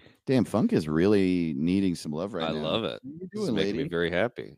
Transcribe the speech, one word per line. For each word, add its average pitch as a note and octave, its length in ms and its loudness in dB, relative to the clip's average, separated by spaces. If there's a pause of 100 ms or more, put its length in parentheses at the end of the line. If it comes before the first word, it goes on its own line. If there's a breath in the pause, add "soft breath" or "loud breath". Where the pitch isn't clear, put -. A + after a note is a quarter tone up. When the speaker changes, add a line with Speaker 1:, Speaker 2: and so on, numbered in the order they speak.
(260 soft breath)
Speaker 1:
Damn, C3 200 4
Funk G#3+ 280 2
is F#2 140 2
really F2+ 720 4
needing F2+ 380 2
some D#2 160 -10
love E2+ 220 -6
right E2 160 -2
Speaker 2:
I D#2+ 40 -2
Speaker 1:
now. D#2 60 -4
Speaker 2:
love E2 260 -2
it. A#1 180 -6
Speaker 1:
How - 60 -14
you D#3+ 100 -14
Speaker 2:
This F#3+ 220 -10
is G#3 60 -2
Speaker 1:
doing, B2 80 -2
Speaker 2:
making G2+ 180 0
me - 60 -4
Speaker 1:
lady? D3 100 -4
Speaker 2:
very E2+ 220 0
happy. F2 460 -2